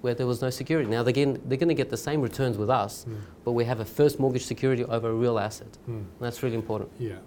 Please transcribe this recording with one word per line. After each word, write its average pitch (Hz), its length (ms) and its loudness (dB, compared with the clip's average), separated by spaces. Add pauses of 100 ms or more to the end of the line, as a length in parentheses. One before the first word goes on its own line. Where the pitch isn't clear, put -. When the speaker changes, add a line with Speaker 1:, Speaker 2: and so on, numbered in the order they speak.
Speaker 1:
where 120 140 0
there 127 120 0
was 123 140 0
no 131 100 0
security. 139 380 0
Now, 113 140 2
they're 123 100 4
getting, 139 340 2
they're 131 120 0
gonna 165 160 4
get 135 160 -2
the 120 60 -4
same 147 260 -2
returns 120 340 0
with 104 140 0
us, 110 360 0
Speaker 2:
Mm. 113 100 -8 (280)
Speaker 1:
but 120 80 0
we 120 120 4
have 120 160 0
a 110 40 -4
first 147 340 4
mortgage 127 280 2
security 123 380 0
over 113 260 0
a 113 40 0
real 117 240 2
asset. - 380 -6 (100)
Speaker 2:
Mm. 123 100 -6
Speaker 1:
And 101 100 -8 (140)
that's 120 220 -6
really 123 140 0
important. 107 420 -4
Speaker 2:
Yeah. 107 180 -6 (100)